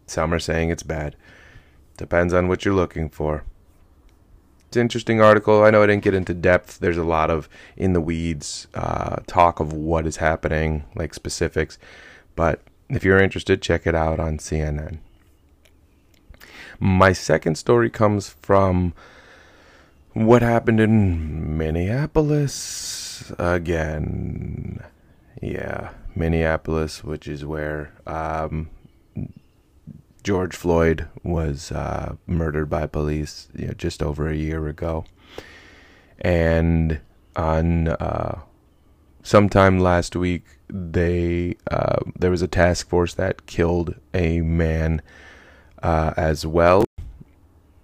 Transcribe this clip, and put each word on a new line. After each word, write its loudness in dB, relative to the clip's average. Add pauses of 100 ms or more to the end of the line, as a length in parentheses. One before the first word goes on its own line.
some -2
are 0
saying -2
it's -4
bad. -8 (800)
Depends 0
on 2
what -2
you're 2
looking -2
for. -6 (1200)
It's -6
an 4
interesting 0
article. 8
I 8
know 8
I 6
didn't 2
get 2
into -2
depth. 0
There's 0
a -2
lot 2
of -2 (300)
in 2
the 2
weeds, -6
uh, -4
talk 4
of -4
what -2
is -6
happening, -2 (100)
like, -8
specifics. -6 (580)
But 0 (300)
if -4
you're 6
interested, 2
check -2
it 2
out 0
on -4
C -6
N -4
N. -12 (1800)
My 6
second 0
story 2
comes 0 (140)
from 2 (1200)
what 6
happened 4
in 2
Minneapolis -2
again. -4 (600)
Yeah, -8 (240)
Minneapolis, -2
which -10
is -10
where, -8 (140)
um, -6 (1500)
George -4
Floyd 0 (140)
was, -4
uh, -8 (120)
murdered -2
by -2
police, -6
you -10
know, -8
just -8
over -4
a -4
year -4
ago. -6 (1160)
And 2 (360)
on, 0
uh, -6 (840)
sometime 6
last 2
week, -2 (240)
they, -2 (140)
uh, -2 (200)
there 2
was 0
a -2
task 2
force 0
that -6
killed -2 (180)
a 0
man, 0 (800)
uh, 0
as -2
well. 4 (1000)